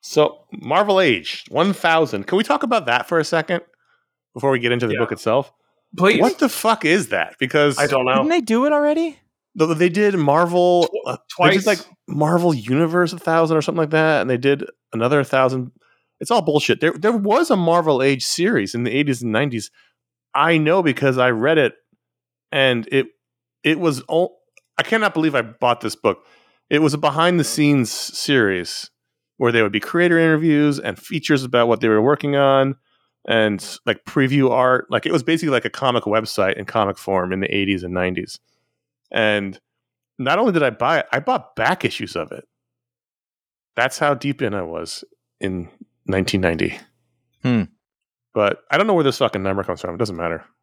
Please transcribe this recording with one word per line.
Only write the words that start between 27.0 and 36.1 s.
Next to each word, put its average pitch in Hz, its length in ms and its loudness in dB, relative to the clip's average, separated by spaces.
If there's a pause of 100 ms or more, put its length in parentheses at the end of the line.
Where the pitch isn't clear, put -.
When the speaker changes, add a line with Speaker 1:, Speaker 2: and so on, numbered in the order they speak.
Speaker 1:
series - 960 -2 (460)
where 120 160 0
there 117 120 2
would 104 100 0
be 107 80 -2
creator 170 360 0
interviews 151 640 2
and 98 180 -8
features 139 460 -2
about 123 240 2
what 117 140 2
they 117 80 2
were 107 120 4
working 143 360 0
on 135 400 2 (500)
and, 107 580 0
like, - 200 -4
preview 135 440 2
art. 127 400 2
Like, 117 160 -2
it 165 60 -2
was 160 100 2
basically 160 300 -2
like 123 140 0
a 113 40 -2
comic 120 360 -2
website 104 500 -2